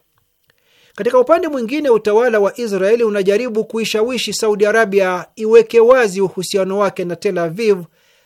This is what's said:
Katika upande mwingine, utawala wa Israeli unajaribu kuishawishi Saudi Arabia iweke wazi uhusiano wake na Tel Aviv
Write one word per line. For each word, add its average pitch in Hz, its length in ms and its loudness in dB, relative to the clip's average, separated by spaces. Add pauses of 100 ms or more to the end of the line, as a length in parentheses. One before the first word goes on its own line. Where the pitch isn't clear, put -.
(960)
Katika 240 240 0
upande 320 280 2
mwingine, 277 420 -4
utawala 220 500 2
wa 196 200 -2
Israeli 214 440 0
unajaribu 208 640 -2
kuishawishi 220 680 -4
Saudi 208 320 0
Arabia 196 600 0 (100)
iweke 226 440 4
wazi 226 420 4
uhusiano 190 580 -4
wake 190 260 -2
na 175 100 -8
Tel 185 220 -4
Aviv 185 400 0 (480)